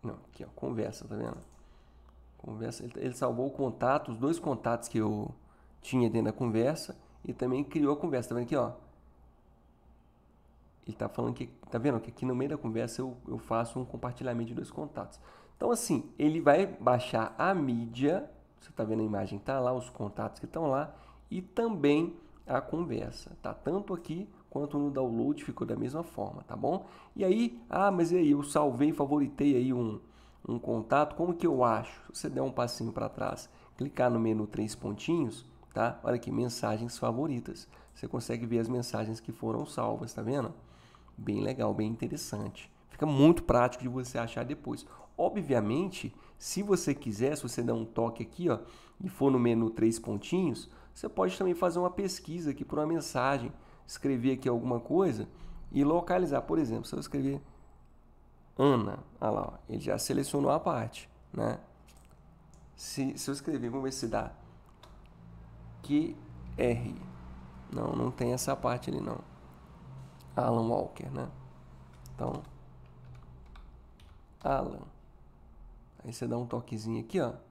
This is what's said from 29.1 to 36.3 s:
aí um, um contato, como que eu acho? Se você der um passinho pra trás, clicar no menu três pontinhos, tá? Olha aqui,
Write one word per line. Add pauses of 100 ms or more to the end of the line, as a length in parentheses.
aí
um, (480)
um
contato,
como
que
eu
acho? (140)
Se
você
der
um
passinho
pra
trás, (260)
clicar
no
menu
três
pontinhos, (300)
tá?
Olha
aqui,